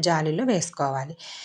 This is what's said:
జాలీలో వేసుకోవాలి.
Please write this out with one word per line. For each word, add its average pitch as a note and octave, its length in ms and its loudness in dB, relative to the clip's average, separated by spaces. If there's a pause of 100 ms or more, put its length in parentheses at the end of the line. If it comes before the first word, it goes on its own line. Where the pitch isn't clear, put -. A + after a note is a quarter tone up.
జాలీలో D#3+ 440 2
వేసుకోవాలి. D3+ 720 0 (300)